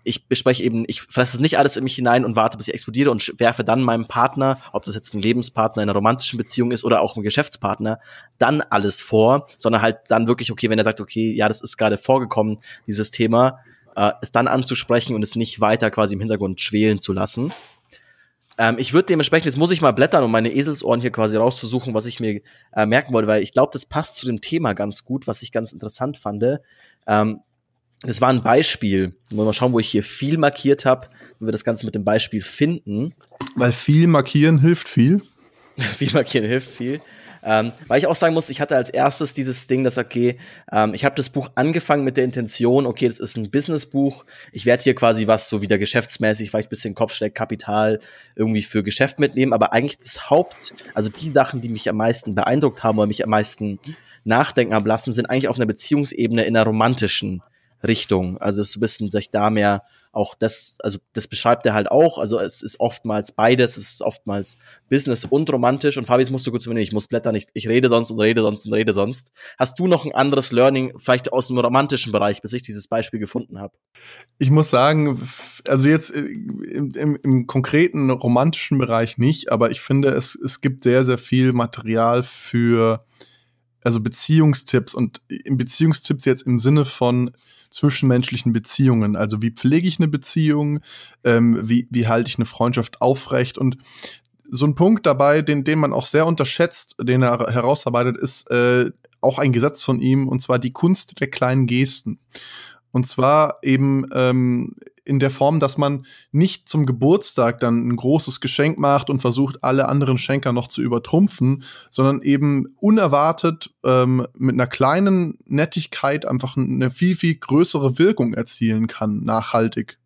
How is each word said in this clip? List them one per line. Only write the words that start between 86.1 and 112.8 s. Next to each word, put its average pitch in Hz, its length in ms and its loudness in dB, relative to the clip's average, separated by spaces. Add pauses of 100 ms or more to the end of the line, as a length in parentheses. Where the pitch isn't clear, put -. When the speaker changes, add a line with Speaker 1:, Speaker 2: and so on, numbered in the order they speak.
Speaker 2:
jetzt 135 160 0
im 123 160 0
Sinne 139 280 2
von 123 480 -2 (360)
zwischenmenschlichen 127 840 0
Beziehungen. 113 600 0
Also 104 260 -4
wie 113 100 -2
pflege 156 360 0
ich 160 120 -2
eine 165 80 2
Beziehung? 147 720 -2 (440)
Ähm, 117 380 4
wie, 120 280 0
wie 117 180 0
halte 117 220 0
ich - 80 -6
eine 117 80 0
Freundschaft 120 560 -4
aufrecht? 127 560 -2
Und 131 200 -2 (720)
so 131 160 -2
ein 147 100 0
Punkt 202 300 2
dabei, 143 360 4
den, 147 220 -2
den 151 160 0
man 143 140 0
auch 120 120 -2
sehr 156 200 2
unterschätzt, 165 760 -2
den 127 200 2
er 120 160 2 (140)
herausarbeitet, 123 680 0
ist, - 320 -8
äh, 123 420 2 (280)
auch 131 200 0
ein 139 120 2
Gesetz 127 320 0
von 127 160 -2
ihm, 131 280 2
und 131 140 -4
zwar 123 180 0
die 123 120 -4
Kunst - 480 -2
der 135 100 -4
kleinen 127 380 0
Gesten. 123 520 -2 (720)
Und 127 140 0
zwar 147 580 2
eben, 135 500 2
ähm, 127 640 0 (320)
in 139 120 2
der 135 120 2
Form, 147 280 2
dass 139 180 0
man 143 280 -2 (260)
nicht 170 360 0
zum 156 180 0
Geburtstag 127 760 0
dann 117 280 0
ein 120 80 0
großes 131 460 -2
Geschenk 147 360 0
macht 139 320 2
und 135 120 0
versucht, 135 420 0
alle 135 240 2
anderen 135 300 2
Schenker 135 340 -2
noch 123 160 -2
zu - 140 -6
übertrumpfen, 131 800 0 (260)
sondern 135 320 2
eben 143 540 0
unerwartet, 160 960 2 (120)